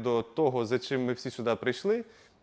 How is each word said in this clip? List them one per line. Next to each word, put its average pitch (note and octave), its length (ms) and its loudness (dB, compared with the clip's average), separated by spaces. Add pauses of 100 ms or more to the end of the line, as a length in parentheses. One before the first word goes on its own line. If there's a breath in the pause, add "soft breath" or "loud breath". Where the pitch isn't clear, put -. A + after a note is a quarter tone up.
до A#2 180 2
того, B2+ 440 0
за A#2+ 140 2
чим B2+ 260 -2
ми B2 80 2
всі B2 160 -8
сюди A#2 260 0
прийшли, G3+ 480 0 (400 loud breath)